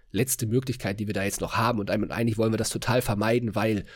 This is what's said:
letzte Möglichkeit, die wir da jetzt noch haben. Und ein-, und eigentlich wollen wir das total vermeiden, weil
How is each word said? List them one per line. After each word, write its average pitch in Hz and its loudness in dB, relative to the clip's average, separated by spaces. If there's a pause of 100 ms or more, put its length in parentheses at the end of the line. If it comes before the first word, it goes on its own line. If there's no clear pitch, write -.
(120)
letzte 110 0
Möglichkeit, 110 0
die 101 -4
wir 104 -2
da 98 0
jetzt 101 -2
noch - -4
haben. 113 2
Und 98 -4
ein-, 104 2
und 90 -4
eigentlich 113 0
wollen 110 4
wir 110 0
das 113 -2
total 123 2
vermeiden, 113 2
weil 107 0 (120)